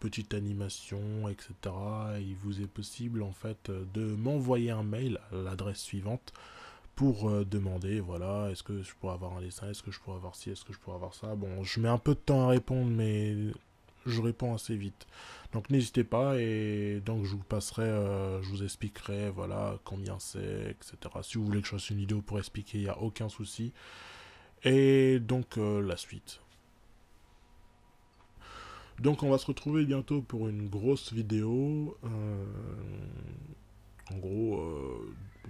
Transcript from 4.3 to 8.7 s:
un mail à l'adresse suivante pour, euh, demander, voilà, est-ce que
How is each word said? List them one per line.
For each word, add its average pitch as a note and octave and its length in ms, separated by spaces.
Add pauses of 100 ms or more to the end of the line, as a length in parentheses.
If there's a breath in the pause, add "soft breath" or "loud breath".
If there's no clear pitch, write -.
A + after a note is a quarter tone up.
un A2 120
mail G#2+ 380 (100)
à F#2+ 40
l'adresse F#2+ 440
suivante G2+ 540 (640 loud breath)
pour, G#2+ 340
euh, G2+ 160
demander, F#2+ 560
voilà, F#2+ 500
est-ce F2+ 100
que G2+ 200